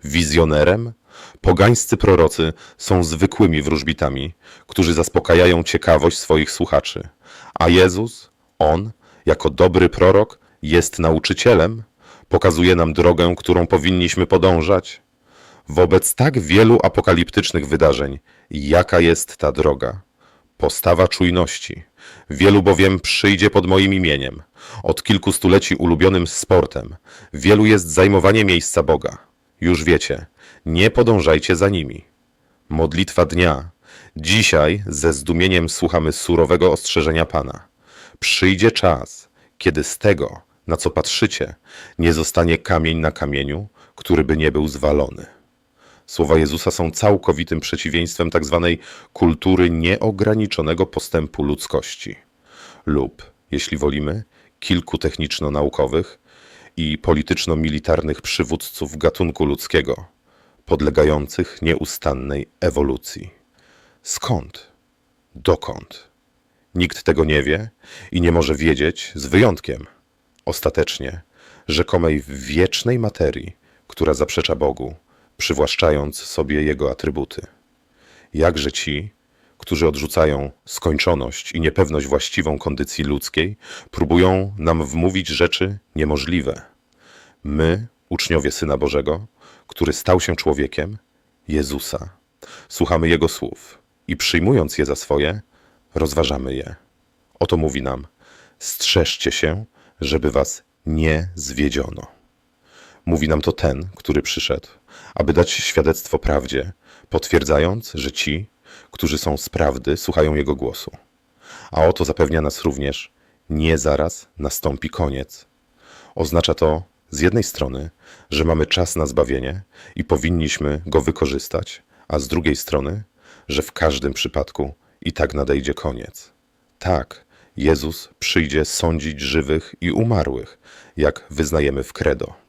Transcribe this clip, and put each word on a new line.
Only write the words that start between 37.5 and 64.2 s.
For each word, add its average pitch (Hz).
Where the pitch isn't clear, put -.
Przyjdzie 95
czas, -
kiedy 76
z -
tego, 78
na 82
co 87
patrzycie, -
nie 82
zostanie 82
kamień 80
na 78
kamieniu, 71
który 78
by 78
nie 78
był 76
zwalony. 73
Słowa 80
Jezusa 78
są 85
całkowitym 85
przeciwieństwem 80
tak 80
zwanej 85
kultury 87
nieograniczonego 95
postępu -
ludzkości -
lub, 71
jeśli -
wolimy, 73
kilku -
techniczno-naukowych 73
i 78
polityczno-militarnych 78
przywódców -
gatunku 78
ludzkiego, 71
podlegających 73
nieustannej 71
ewolucji. 71
Skąd? -